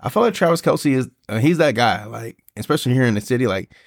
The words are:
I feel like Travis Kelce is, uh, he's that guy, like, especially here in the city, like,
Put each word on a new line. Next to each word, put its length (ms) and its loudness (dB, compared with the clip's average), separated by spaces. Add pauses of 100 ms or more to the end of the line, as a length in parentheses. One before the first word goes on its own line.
I 80 -8
feel 140 0
like 120 2
Travis 280 0
Kelce 300 0
is, 180 -2 (180)
uh, 100 -4
he's 200 2
that 160 2
guy, 300 0
like, 340 -14 (180)
especially 380 0
here 100 4
in 100 2
the 60 -2
city, 260 0
like, 280 -4 (120)